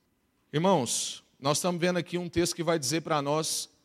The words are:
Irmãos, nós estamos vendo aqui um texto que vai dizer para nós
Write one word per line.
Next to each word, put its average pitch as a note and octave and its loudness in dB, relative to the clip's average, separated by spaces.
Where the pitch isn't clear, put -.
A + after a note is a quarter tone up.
Irmãos, D#3 2
nós C#3+ 0
estamos F3 -2
vendo F3+ 2
aqui E3+ -4
um F3 -6
texto E3+ 0
que E3+ -4
vai E3+ 2
dizer D3+ -2
para D#3 0
nós D3+ -2